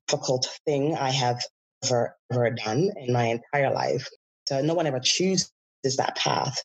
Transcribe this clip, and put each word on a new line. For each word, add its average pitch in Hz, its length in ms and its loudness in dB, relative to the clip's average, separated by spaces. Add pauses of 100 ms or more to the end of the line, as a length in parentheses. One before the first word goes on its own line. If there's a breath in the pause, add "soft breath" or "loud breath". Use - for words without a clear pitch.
difficult 135 420 0 (180)
thing 147 300 0
I 131 140 0
have 123 300 0 (440)
ever, 120 320 0 (160)
ever 120 180 2
done 117 460 0
in 123 160 -4
my 120 140 2
entire 123 460 0
life. - 360 -2 (400)
So 135 120 0
no 151 140 2
one 165 120 0
ever 131 140 -2
chooses 180 500 2 (480)
that - 180 0
path. - 480 0